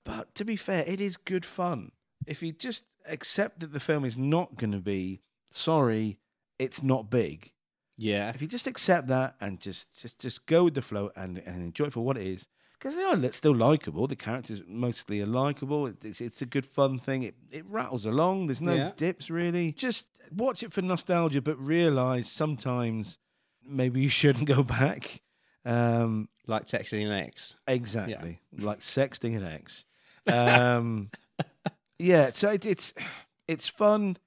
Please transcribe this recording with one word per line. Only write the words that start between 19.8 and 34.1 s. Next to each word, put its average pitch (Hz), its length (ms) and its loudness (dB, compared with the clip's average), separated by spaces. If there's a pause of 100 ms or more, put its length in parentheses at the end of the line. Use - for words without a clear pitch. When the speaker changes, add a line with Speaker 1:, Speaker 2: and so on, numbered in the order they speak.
Speaker 1:
watch 233 320 -2
it 185 80 -12
for 190 100 -2
nostalgia, 170 580 0
but 143 240 -2
realise 135 640 2
sometimes 120 920 -2 (460)
maybe 131 360 0
you 139 80 4
shouldn't 139 380 4
<laughs> 139 100 6
go 139 80 6
back. 123 580 0 (420)
Um, 117 640 2 (200)
Speaker 2:
Like 110 180 -2
texting 107 400 -4
an 104 60 -2
ex. - 420 -6 (140)
Speaker 1:
Exactly. 110 720 -4 (180)
Speaker 2:
Yeah. 104 80 -4
Speaker 1:
Like 104 140 -4
sexting 123 560 -2
an 98 80 -4
ex. - 400 -12 (420)
Um, 120 840 4 (280)
Speaker 2:
<laughs> - 600 -10
Speaker 1:
yeah, 165 320 8
so 208 180 2
it, 208 160 0
it's, - 260 -2 (540)
it's - 220 -2
fun 208 480 4 (100)